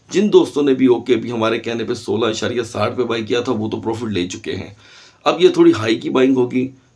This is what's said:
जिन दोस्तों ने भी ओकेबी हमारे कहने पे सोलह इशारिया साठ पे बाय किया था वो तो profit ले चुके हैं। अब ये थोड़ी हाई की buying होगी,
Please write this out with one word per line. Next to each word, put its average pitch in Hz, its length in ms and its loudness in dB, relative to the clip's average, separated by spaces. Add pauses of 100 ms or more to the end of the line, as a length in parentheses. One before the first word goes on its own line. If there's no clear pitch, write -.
(100)
जिन 202 180 0
दोस्तों 160 340 2
ने 139 120 2
भी 127 140 4
ओकेबी 117 420 0
हमारे 113 280 -2
कहने 113 260 -6
पे 120 100 -4
सोलह 110 360 -2
इशारिया 113 340 -4
साठ 104 320 -4
पे 123 80 0
बाय 117 180 -4
किया 113 200 -2
था 127 100 -2
वो 107 160 -4
तो - 80 -4
profit 110 340 -6
ले 90 160 -2
चुके 80 260 -10
हैं। 87 240 -12 (500)
अब 151 140 2
ये 175 160 6
थोड़ी 170 160 8
हाई 113 240 0
की - 140 -8
buying 131 260 4
होगी, 127 320 0 (280)